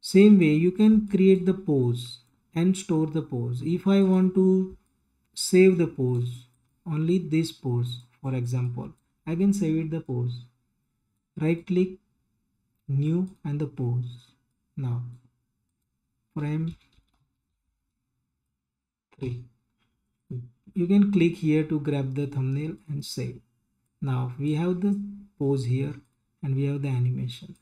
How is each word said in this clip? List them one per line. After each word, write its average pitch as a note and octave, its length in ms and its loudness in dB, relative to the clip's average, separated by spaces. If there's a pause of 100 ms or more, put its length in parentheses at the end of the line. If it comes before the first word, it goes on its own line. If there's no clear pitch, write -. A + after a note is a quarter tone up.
Same G3+ 360 8
way D#3+ 140 6
you E3+ 200 2
can G#3+ 360 4
create F#3+ 380 4
the F#3+ 80 2
pose, B2+ 640 -2 (360)
and F3+ 220 2
store D#3+ 300 -2
the D#3 160 -6
pose. A#2+ 400 -6
If E3+ 240 -2
I G3 160 4
want F#3 320 2
to F#3+ 420 2 (580)
save F#3 440 4
the E3 80 2
pose, B2 600 -4 (400)
only D#3+ 320 0
this D#3+ 340 -2
pose, A#2+ 480 -4 (200)
for C3 140 -6
example, B2 560 -4 (360)
I D#3+ 80 -4
can G3 180 2
save D#3+ 240 0
it D#3 140 -2
the D#3+ 100 -4
pose. B2 440 -6 (960)
Right E3 260 -2
click, F#3 320 0 (880)
new D#3 420 0 (140)
and D3 160 -4
the D3+ 60 -4
pose. B2 600 -6 (500)
Now B2 260 -4 (1300)
frame D#3 400 -4 (2500)
three. B2 260 -10 (1300)
You F3 120 0
can G3+ 260 4
click E3+ 240 2
here D#3 280 2
to D#3 160 -2
grab C#3 340 -4
the C#3+ 120 -4
thumbnail C#3 500 -4 (120)
and C#3+ 160 -8
save. B2 360 -10 (600)
Now B2+ 380 -4
we D3 160 -2
have F3+ 260 -2
the G3+ 180 0 (400)
pose C#3 260 0
here C3+ 300 -2 (480)
and C3+ 140 -2
we C#3 80 -2
have C#3 180 -4
the C#3+ 60 -4
animation. B2 720 -4